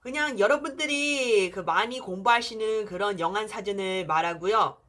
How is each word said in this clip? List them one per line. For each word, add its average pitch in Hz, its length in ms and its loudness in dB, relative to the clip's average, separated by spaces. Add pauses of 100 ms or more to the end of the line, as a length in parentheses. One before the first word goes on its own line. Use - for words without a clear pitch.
그냥 277 380 -2
여러분들이 285 1120 2
그 185 100 -8
많이 202 380 0
공부하시는 220 880 0
그런 196 320 -2
영안사전을 190 880 -2
말하고요. 170 680 0 (120)